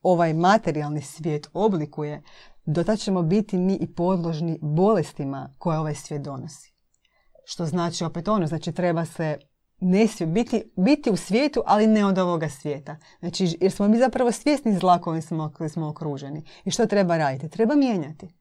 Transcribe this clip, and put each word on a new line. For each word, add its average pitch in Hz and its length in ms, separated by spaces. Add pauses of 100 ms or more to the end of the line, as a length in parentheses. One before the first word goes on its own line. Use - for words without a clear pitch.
ovaj 170 320
materijalni 156 680
svijet 151 520
oblikuje, 151 680 (420)
dotad 170 340
ćemo 190 240
biti 190 360
mi 190 160
i - 200
podložni 170 680
bolestima 151 960
koje 160 200
ovaj 156 160
svijet 143 280
donosi. 135 500 (720)
Što - 220
znači 170 380
opet 170 240
ono, 208 180
znači 156 260
treba 170 320
se 156 340 (420)
ne 190 260
svje-, 190 200
biti, 214 500
biti 269 340
u 180 60
svijetu, 247 500
ali 214 200
ne 214 200
od 190 120
ovoga 170 300
svijeta. 147 480 (240)
Znači, 180 400
jer 185 120
smo 202 160
mi 220 100
zapravo 247 340
svjesni 269 420
zla 180 260
kojim 160 220
smo, 156 300
kojim 156 180
smo 156 180
okruženi. 147 560 (200)
I 190 60
što 233 160
treba 190 300
raditi? 143 320
Treba 226 260
mijenjati. 196 540 (120)